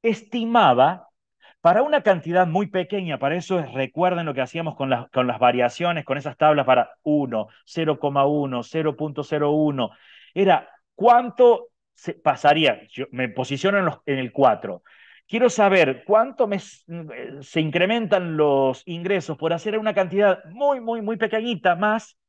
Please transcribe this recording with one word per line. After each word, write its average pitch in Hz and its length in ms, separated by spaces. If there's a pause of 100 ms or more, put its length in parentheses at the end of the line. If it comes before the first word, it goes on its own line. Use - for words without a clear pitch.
Estimaba 208 1040 (540)
para 190 220
una 294 200
cantidad 180 420
muy 180 220
pequeña, 180 520
para 139 180
eso 180 240
es, 139 120
recuerden 165 540
lo 147 80
que 131 60
hacíamos 160 340
con 135 160
las, 120 200
con 127 180
las 113 100
variaciones, 123 680
con 139 140
esas 139 180
tablas 151 300
para 123 240 (140)
uno, 131 420 (180)
cero 156 360
coma 143 260
uno, 139 380
cero 156 320
punto 151 260
cero 147 300
uno, 147 380 (440)
era 185 340 (280)
cuánto 240 720 (260)
se - 200
pasaría, 147 760
yo 127 240
me 123 160
posiciono 139 500
en 190 60
los, 160 220
en 139 120
el 123 140
cuatro. 110 500 (440)
Quiero 233 240
saber 185 560
cuánto 226 400
me 202 100
s-, - 320
eh, 135 520
se 151 200
incrementan 175 760
los 139 480
ingresos 175 500
por 160 160
hacer 208 260
una 214 140
cantidad 190 540
muy, 262 340
muy, 226 220
muy 208 160
pequeñita 220 580
más 214 400 (120)